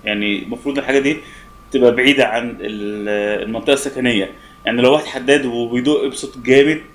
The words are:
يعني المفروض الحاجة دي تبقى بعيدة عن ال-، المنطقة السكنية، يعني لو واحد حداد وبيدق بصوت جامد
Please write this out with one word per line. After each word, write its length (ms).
يعني 380
المفروض 340
الحاجة 220
دي 180
تبقى 240
بعيدة 320
عن 220
ال-، 960
المنطقة 260
السكنية، 560
يعني 160
لو 120
واحد 120
حداد 400
وبيدق 640
بصوت 300
جامد 440